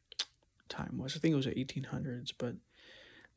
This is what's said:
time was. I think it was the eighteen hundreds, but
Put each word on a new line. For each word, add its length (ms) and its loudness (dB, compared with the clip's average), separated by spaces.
time 320 -6
was. 160 -4
I 40 -6
think 140 6
it 40 6
was 80 4
the 140 0
eighteen 260 -2
hundreds, 460 -4
but 260 -4